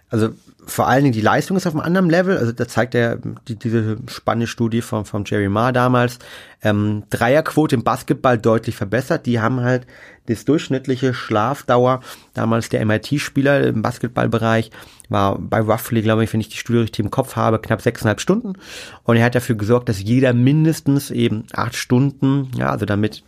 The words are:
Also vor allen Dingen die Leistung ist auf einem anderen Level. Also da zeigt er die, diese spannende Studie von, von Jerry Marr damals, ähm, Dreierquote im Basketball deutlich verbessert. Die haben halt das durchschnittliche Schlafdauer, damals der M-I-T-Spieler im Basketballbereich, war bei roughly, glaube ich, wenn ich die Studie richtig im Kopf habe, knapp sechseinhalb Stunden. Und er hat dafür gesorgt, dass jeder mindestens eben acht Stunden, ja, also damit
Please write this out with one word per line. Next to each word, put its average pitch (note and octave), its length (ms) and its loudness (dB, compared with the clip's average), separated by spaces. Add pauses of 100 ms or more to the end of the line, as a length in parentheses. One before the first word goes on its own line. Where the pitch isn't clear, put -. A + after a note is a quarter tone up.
Also A2 200 0 (360)
vor - 220 -2
allen C3+ 160 4
Dingen C3+ 100 4
die A2 80 -2
Leistung A#2+ 360 0
ist F3+ 100 -2
auf E3 60 -2
einem D3+ 100 -4
anderen F3+ 260 2
Level. F3+ 280 2
Also A#2 140 0
da A#2 160 -6
zeigt - 280 -2
er A#2 240 0 (280)
die, A2+ 80 -10
diese A2 420 -2 (100)
spannende A2+ 400 -2
Studie A2+ 340 -2
von, G#2+ 240 -4
von G2+ 200 -6
Jerry G2+ 240 0
Marr A2+ 240 0
damals, B2 460 2 (420)
ähm, G#2 480 0
Dreierquote D3 640 2
im A#2+ 80 -2
Basketball B2 540 0
deutlich A2+ 380 0
verbessert. A#2+ 500 -4
Die A#2 140 0
haben A#2+ 220 0
halt B2 240 0 (420)
das A2+ 180 -4
durchschnittliche C3+ 680 0
Schlafdauer, B2 840 0 (340)
damals A2+ 360 -2
der B2 100 0
M-I-T-Spieler C3+ 880 0
im A#2+ 140 -2
Basketballbereich, A2+ 880 0 (380)
war G2+ 280 2
bei G2+ 220 -2
roughly, A2+ 420 0
glaube A2 220 2
ich, A2 80 -2
wenn A2 80 0
ich A2 80 -4
die - 80 -16
Studie A#2 240 -2
richtig A2 240 -2
im G#2 80 -2
Kopf - 240 -2
habe, A2+ 240 2
knapp A2 220 -4
sechseinhalb A2 400 0
Stunden. G3+ 320 -2 (500)
Und A#2 140 4
er A#2 80 4
hat B2 100 0
dafür A#2+ 220 0
gesorgt, A#2+ 320 0
dass G2 120 -4
jeder B2 300 2
mindestens C#3+ 800 2
eben A#2 400 0
acht - 240 -4
Stunden, C3+ 800 0
ja, B2+ 140 0
also C3+ 160 -2
damit G#2 420 -2